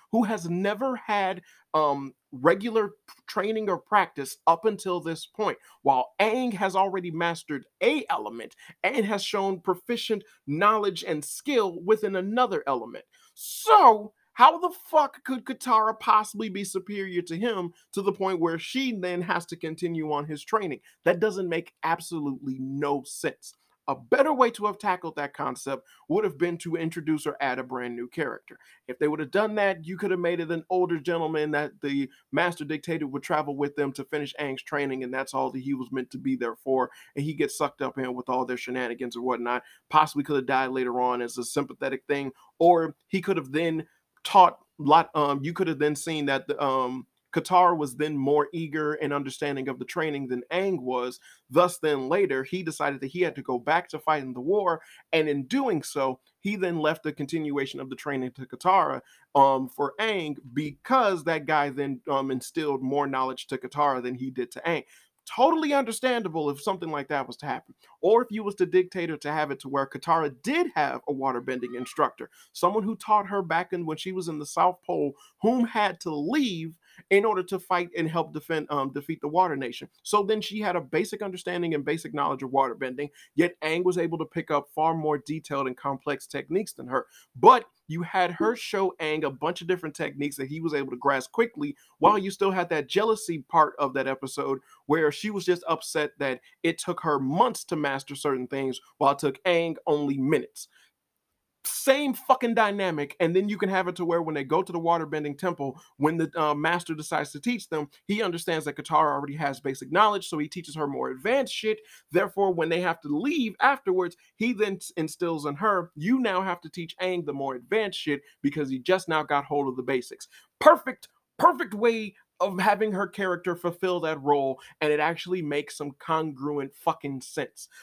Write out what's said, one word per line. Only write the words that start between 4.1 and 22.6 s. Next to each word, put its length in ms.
up 180
until 340
this 260
point, 320
while 380
Aang 340
has 220
already 360
mastered 540
a 280
element 460
and 220
has 180
shown 380
proficient 640
knowledge 640
and 160
skill 600
within 320
another 520
element. 380
So, 800
how 260
the 140
fuck 340
could 220
Katara 540
possibly 500
be 140
superior 600
to 140
him 340
to 80
the 100
point 280
where 200
she 320
then 300
has 260
to 80
continue 560
on 140
his 180
training? 380
That 140
doesn't 300
make 320
absolutely 800
no 460